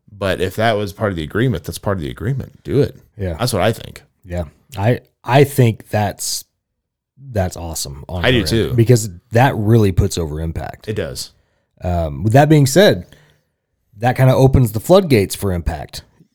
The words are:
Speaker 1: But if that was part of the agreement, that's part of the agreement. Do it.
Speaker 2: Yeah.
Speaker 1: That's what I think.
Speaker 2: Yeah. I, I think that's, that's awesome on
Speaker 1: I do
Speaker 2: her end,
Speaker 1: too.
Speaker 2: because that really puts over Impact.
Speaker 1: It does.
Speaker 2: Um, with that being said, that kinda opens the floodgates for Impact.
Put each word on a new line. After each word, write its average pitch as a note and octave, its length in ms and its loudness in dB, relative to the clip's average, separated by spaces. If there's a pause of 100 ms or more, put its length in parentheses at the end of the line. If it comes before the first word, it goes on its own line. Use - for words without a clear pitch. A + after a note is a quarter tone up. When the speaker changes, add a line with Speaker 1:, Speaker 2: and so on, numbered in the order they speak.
(120)
Speaker 1:
But F#2+ 300 -4
if F#2 160 -4
that A2+ 160 2
was G#2 180 -4
part G#2+ 200 -4
of F2+ 40 -6
the D#2+ 80 -6
agreement, G#2+ 400 -2
that's - 140 -10
part G2+ 200 -4
of E2+ 40 -8
the C#2 80 -6
agreement. B2 540 -8
Do A#2 180 0
it. - 160 -4 (200)
Speaker 2:
Yeah. F#2 180 -6
Speaker 1:
That's - 180 -4
what F#2 80 0
I G#2+ 100 2
think. - 300 -12 (240)
Speaker 2:
Yeah. F2 200 -6 (320)
I, G#2+ 220 0 (240)
I B2 220 4
think - 440 0
that's, - 540 -4 (760)
that's A2 380 -6
awesome C#2+ 540 -10
on F2 160 -4
Speaker 1:
I B2+ 60 4
do B2+ 60 2
Speaker 2:
her A2 40 2
end, D#2+ 80 -4
Speaker 1:
too. G#2+ 240 0
Speaker 2:
because A2+ 360 4 (220)
that A#2+ 240 2
really G#2+ 380 4
puts - 240 0
over D#2 240 -6
Impact. D#2+ 480 -8
Speaker 1:
It A2 60 -8
does. E2 360 -8 (520)
Speaker 2:
Um, E2 400 -4
with G#2+ 100 0
that D3 160 4
being D3+ 160 6
said, C3+ 400 2 (920)
that A#2+ 200 -2
kinda C3 160 6
opens C3 380 4
the G#2+ 80 -6
floodgates D3 560 4
for G2 180 -4
Impact. D#2 500 -8 (320)